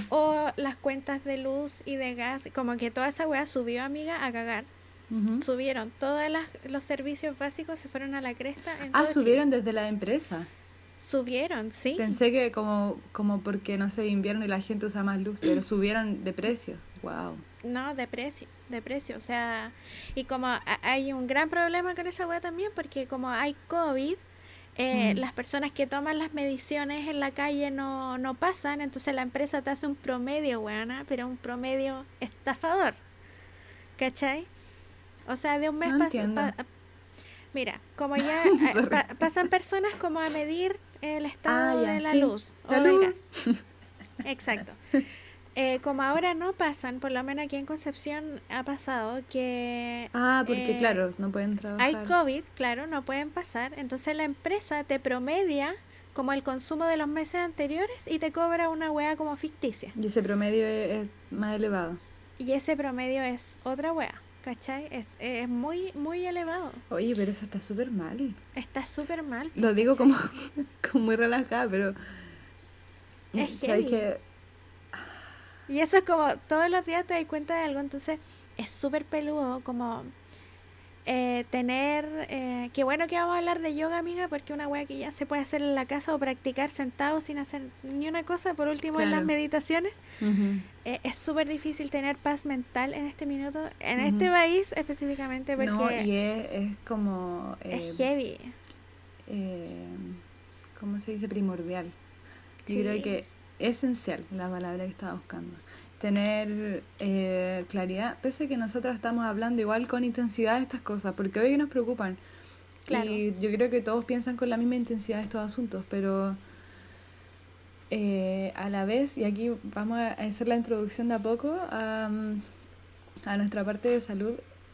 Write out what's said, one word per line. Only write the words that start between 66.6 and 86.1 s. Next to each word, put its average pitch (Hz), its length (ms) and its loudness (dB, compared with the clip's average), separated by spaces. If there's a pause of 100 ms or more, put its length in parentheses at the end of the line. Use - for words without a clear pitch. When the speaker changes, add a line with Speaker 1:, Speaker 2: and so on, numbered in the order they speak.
Speaker 2:
Oye, 226 260 0
pero 202 160 2
eso 202 140 -8
está 202 160 -6
súper 240 280 -4
mal. 208 440 -2 (220)
Speaker 1:
Está 269 280 -6
súper 330 380 -4
mal, 285 320 -6
Speaker 2:
Lo 220 180 6
digo 226 240 6
Speaker 1:
¿cachai? 269 160 10
Speaker 2:
como, 254 80 4 (320)
<laughs> - 400 -4
como 240 140 6
muy 220 100 6
relajada, 240 540 2
pero, 196 240 2 (1400)
Speaker 1:
Es 254 260 -2
Speaker 2:
¿sabes - 20 -14
Speaker 1:
heavy. 226 260 4
Speaker 2:
qué? 220 320 2 (1500)
Speaker 1:
Y 285 120 2
eso 320 160 2
es 381 80 6
como, 320 320 4 (120)
todos 320 220 4
los 359 160 2
días 339 180 0
te 359 100 -2
das 330 100 0
cuenta 311 320 -4
de 330 80 0
algo, 277 160 -2
entonces 285 400 -6 (360)
es 220 140 -6
súper 302 340 -2
peludo, 294 600 -2
como, 240 400 -4 (1000)
eh, 247 440 0
tener, 269 560 2 (220)
eh, 247 440 -4
qué 277 120 2
bueno 302 240 2
que 349 80 -2
vamos 349 180 2
a 349 40 2
hablar 349 220 0
de 320 140 -2
yoga, 320 240 0
amiga, 349 300 -2
porque 294 240 -4
una 294 160 -4
wea 285 180 -2
que 277 100 -8
ya 277 140 -6
se 285 160 -4
puede 285 160 0
hacer 285 200 -2
en 285 120 4
la 262 100 2
casa 285 300 0